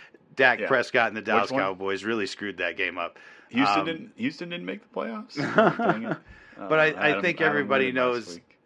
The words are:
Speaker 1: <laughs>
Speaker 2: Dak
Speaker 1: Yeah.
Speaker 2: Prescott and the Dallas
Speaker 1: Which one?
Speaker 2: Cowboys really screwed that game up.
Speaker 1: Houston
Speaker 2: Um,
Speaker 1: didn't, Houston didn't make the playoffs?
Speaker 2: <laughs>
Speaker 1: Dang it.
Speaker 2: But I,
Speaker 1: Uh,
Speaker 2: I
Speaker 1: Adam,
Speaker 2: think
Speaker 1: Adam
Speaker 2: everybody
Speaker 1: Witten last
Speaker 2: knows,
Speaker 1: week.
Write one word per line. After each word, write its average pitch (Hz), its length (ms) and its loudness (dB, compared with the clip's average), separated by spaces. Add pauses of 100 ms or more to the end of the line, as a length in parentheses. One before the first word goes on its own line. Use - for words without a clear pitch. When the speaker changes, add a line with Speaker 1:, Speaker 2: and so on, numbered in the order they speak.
Speaker 1:
<laughs> - 320 -20
Speaker 2:
Dak 127 240 6
Speaker 1:
Yeah. 98 80 -2
Speaker 2:
Prescott 123 400 2
and 107 100 -6
the 107 40 -4
Dallas 101 280 2
Speaker 1:
Which 131 40 -4
one? 131 80 0
Speaker 2:
Cowboys 98 420 -2
really 107 240 0
screwed 101 300 -8
that 87 200 -2
game 90 220 -2
up. 85 180 -8 (320)
Speaker 1:
Houston 117 300 4
Speaker 2:
Um, - 60 0
Speaker 1:
didn't, 160 320 -6
Houston 156 320 -6
didn't 175 160 -10
make - 160 -8
the - 80 -20 (100)
playoffs? 220 360 -8
Speaker 2:
<laughs> 170 420 2
Speaker 1:
Dang 196 260 0
it. 151 140 -6 (400)
Speaker 2:
But 156 220 0
I, 156 120 4
Speaker 1:
Uh, 147 60 -8
Speaker 2:
I 151 140 2
Speaker 1:
Adam, - 120 -2
Speaker 2:
think 170 180 0
Speaker 1:
Adam 156 80 4
Speaker 2:
everybody 135 420 2
Speaker 1:
Witten 127 40 -6
last - 0 -
Speaker 2:
knows, 120 400 0
Speaker 1:
week. - 300 -20